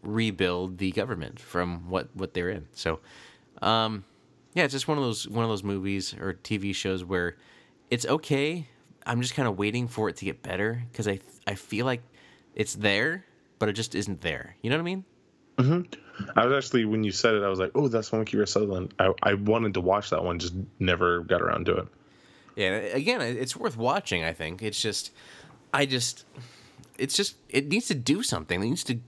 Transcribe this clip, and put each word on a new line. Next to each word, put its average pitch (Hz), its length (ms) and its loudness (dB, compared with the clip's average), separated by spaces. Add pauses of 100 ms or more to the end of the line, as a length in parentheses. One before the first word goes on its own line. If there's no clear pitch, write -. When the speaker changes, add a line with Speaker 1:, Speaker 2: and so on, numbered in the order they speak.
Speaker 1:
rebuild 92 760 0
the 95 120 0
government 98 480 -4
from 87 520 -4
what, 92 240 -2
what 92 180 -6
they're 87 160 0
in. 92 240 -6
So, - 280 -4 (600)
um, 110 440 2 (500)
yeah, 170 100 4
it's 131 80 2
just 135 160 -4
one 156 80 2
of 139 80 0
those, 113 240 -2
one 113 160 0
of 113 60 0
those 101 120 -2
movies 98 560 -2
or 95 140 -4
T 107 240 -4
V 98 160 -2
shows 95 320 -2
where 87 320 -2 (540)
it's 120 160 -2
okay. 151 600 0 (380)
I'm 117 160 0
just 123 140 -2
kinda 127 160 2
waiting 104 380 0
for 110 200 -2
it - 80 -4
to - 80 -12
get - 180 -4
better, 110 500 -2
'cause 107 140 -4
I, 98 140 0 (260)
I 101 80 -2
feel 113 300 -4
like 123 180 0 (520)
it's - 200 -2
there, 107 500 0 (340)
but 107 100 2
it 104 40 2
just 113 220 -4
isn't 95 260 -2
there. - 420 -4
You 113 80 -2
know 143 60 4
what 165 60 0
I - 20 -2
mean? 185 200 -4 (520)
Speaker 2:
Mm-hmm. 139 800 0
I 113 100 6
was 139 180 2
actually, 117 200 2
when 110 200 2
you 101 80 0
said 113 220 4
it, 104 80 2
I 98 60 2
was 95 100 0
like, 95 160 0
"Oh, 143 140 4
that's 113 240 0
one 110 80 2
with 110 80 -2
Kiefer 104 200 2
Sutherland." 95 500 0
I, 95 140 4 (100)
I 101 120 4
wanted 104 400 2
to 95 60 0
watch 95 300 2
that 85 140 0
one, 87 140 0
just 87 160 -6 (240)
never 87 420 2
got 87 220 2
around 85 240 0
to - 100 2
it. - 120 -2 (680)
Speaker 1:
Yeah, 95 140 2
again, 127 500 0
it's 123 360 -4
worth 180 200 -4
watching, 117 480 0
I 82 80 0
think. 82 300 -6
It's 107 180 -4
just, - 300 -2 (640)
I 143 140 4
just, 127 380 -2 (720)
it's - 180 0
just, - 200 0 (120)
it 139 200 2
needs 202 180 0
to - 80 0
do 143 280 2
something. 87 400 0
It 107 40 0
needs 151 180 0
to 120 240 -2